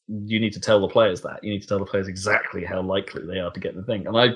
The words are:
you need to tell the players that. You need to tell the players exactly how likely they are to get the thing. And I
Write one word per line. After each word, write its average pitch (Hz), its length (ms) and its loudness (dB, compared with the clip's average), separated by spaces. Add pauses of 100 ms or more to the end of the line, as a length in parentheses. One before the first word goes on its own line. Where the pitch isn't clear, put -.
you 107 320 -2
need 110 140 2
to 95 80 -10
tell 107 180 6
the 95 80 4
players 92 360 4
that. - 200 -10
You 104 80 -4
need 101 100 -4
to - 60 -20
tell 101 120 0
the 98 60 -2
players 98 220 -2
exactly 95 560 -2
how 92 180 -4
likely 95 460 -2
they 92 120 -4
are 87 120 -4
to - 80 -12
get 92 160 -6
the 95 80 -10
thing. 110 240 -4
And 107 100 0
I 120 180 8